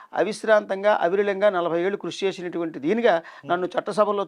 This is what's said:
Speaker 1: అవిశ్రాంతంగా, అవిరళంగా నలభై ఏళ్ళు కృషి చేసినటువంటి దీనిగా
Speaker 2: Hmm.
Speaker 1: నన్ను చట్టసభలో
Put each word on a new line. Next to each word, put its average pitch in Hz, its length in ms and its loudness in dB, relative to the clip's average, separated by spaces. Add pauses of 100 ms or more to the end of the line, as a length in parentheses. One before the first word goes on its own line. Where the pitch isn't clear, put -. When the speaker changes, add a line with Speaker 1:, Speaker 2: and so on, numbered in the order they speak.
(120)
Speaker 1:
అవిశ్రాంతంగా, 208 800 2
అవిరళంగా 196 560 2
నలభై 170 320 0
ఏళ్ళు 196 140 -2
కృషి 180 300 -6
చేసినటువంటి 170 520 -6
దీనిగా 202 400 2
Speaker 2:
Hmm. - 320 -12
Speaker 1:
నన్ను 180 160 0
చట్టసభలో 202 600 0